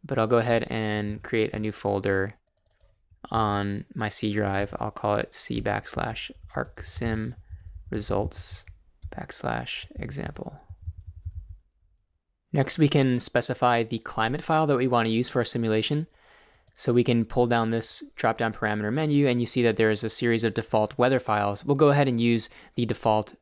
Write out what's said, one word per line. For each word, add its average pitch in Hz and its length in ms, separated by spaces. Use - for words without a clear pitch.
but 131 140
I'll 110 100
go 120 100
ahead 117 320
and 107 520
create 110 320
a 107 60
new 107 120
folder 98 600
on 101 640
my 107 160
C 104 240
drive. 101 460
I'll 107 120
call 104 240
it - 180
C - 280
backslash - 720
ArcSim 113 800
results - 760
backslash - 680
example. - 640
Next, 143 280
we 151 80
can 131 320
specify 120 640
the 113 160
climate 113 420
file 160 260
that 143 100
we 131 100
want 120 180
to 113 80
use 120 160
for 131 100
our 113 60
simulation. 113 640
So - 180
we 120 100
can 117 220
pull 123 200
down 117 260
this - 320
drop-down 113 380
parameter 107 400
menu, 147 340
and 123 120
you 120 60
see 120 180
that 113 120
there 110 160
is 107 120
a 113 60
series 117 360
of 107 80
default 107 440
weather 127 220
files. 101 460
We'll 139 100
go 147 140
ahead 143 180
and 120 140
use 117 280
the 120 100
default 110 560